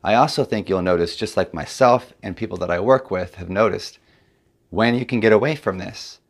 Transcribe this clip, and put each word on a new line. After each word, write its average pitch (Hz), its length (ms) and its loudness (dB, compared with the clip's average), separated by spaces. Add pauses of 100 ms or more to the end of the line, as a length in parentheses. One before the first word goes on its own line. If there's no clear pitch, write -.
I 101 120 2
also 143 280 2
think 107 240 -4
you'll 95 140 0
notice, 87 340 0
just - 220 -4
like 92 160 -2
myself 123 580 0 (100)
and 98 140 -10
people 92 220 -8
that 87 140 -4
I 87 100 0
work 131 280 2
with 92 260 -4
have 87 140 -14
noticed, 95 480 -2 (720)
when 113 240 2
you 127 100 -4
can 120 160 -2
get 110 100 6
away 123 240 4
from 95 220 -6
this - 420 -14 (100)